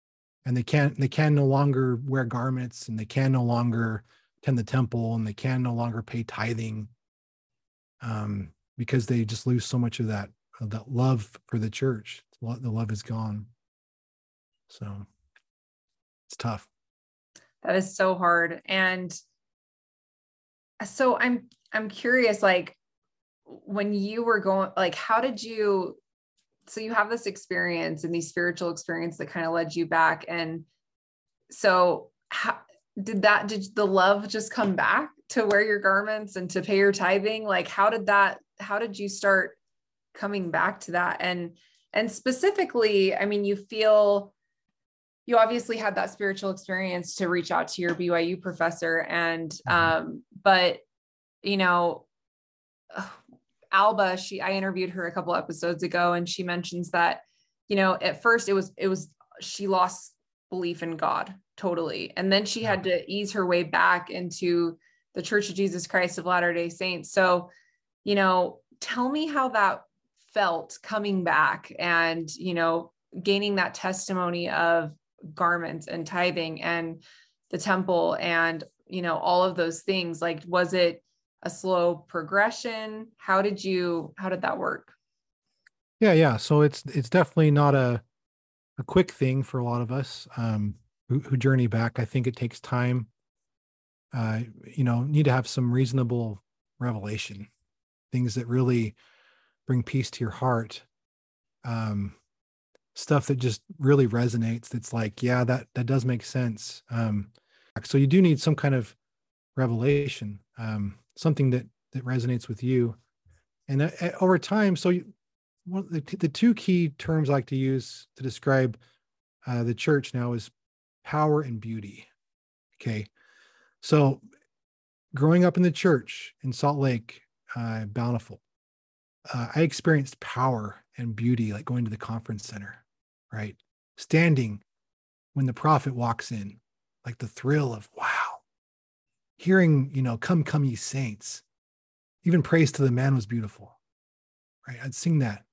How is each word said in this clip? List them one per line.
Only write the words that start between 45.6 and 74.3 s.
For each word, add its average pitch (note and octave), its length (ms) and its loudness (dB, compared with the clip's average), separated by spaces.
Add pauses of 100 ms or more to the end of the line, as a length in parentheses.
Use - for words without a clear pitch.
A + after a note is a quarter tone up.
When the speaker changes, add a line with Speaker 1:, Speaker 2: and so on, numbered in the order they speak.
Speaker 2:
had G#3 180 -2
that F#3+ 140 -2
spiritual G3 420 -4
experience F#3 640 -6
to F#3 140 -2
reach F3 220 0
out E3 180 0
to - 120 -8
your F3 140 0
B F3 140 -2
Y E3+ 100 2
U E3+ 180 -2
professor. E3+ 640 -2
And, E3 520 -2 (160)
Speaker 1:
Mm-hmm. E3 400 4
Speaker 2:
um, - 160 -12 (200)
but, F3+ 360 6 (640)
you G3 120 0
know, F3 540 2
<sighs> - 880 -20 (720)
Alba, G3 460 4
she, F#3+ 240 -8
I F#3 140 -2
interviewed F#3 380 -4
her F3+ 160 -6
a E3+ 40 -8
couple F3 240 -2
episodes E3+ 480 -4
ago, F3 300 2
and F3 140 -2
she F3+ 140 -6
mentions F3 500 -6
that, E3+ 280 2 (480)
you G#3 80 -2
know, F#3+ 260 4
at D3+ 200 -4
first A#3 260 2
it G3 60 2
was, F#3+ 240 0
it G3 100 -2
was, F#3+ 220 -4 (320)
she - 260 -8
lost F#3 460 0 (360)
belief F3 340 -6
in E3 120 -6
God E3+ 380 -2 (240)
totally. E3+ 580 -4
And F#3+ 160 0
then G3+ 140 2
she A3 180 -6
had F#3+ 220 -2
Speaker 1:
Yeah. F3+ 140 0
Speaker 2:
to - 120 -12
ease G3 220 -4
her G3+ 120 0
way F3 180 2
back F3 460 2
into F3 680 -2 (380)
the F#3+ 60 -6
Church G#3 280 0
of E3+ 60 -10
Jesus F3+ 300 -2
Christ F3+ 320 0
of E3+ 80 -8
Latter-day F3 440 0
Saints. F3+ 420 -8
So, F3+ 380 2 (560)
you G3+ 100 0
know, F#3 440 2 (200)
tell B3 300 -4
me D4+ 180 -4
how C#4 220 -2
that G3+ 320 0 (520)
felt F3 480 -2
coming G3+ 440 -2
back D3+ 520 2
and, E3 580 0
you F3+ 180 -6
know, E3+ 400 -2 (280)
gaining G3+ 340 0
that F#3 180 -2
testimony F3+ 760 -4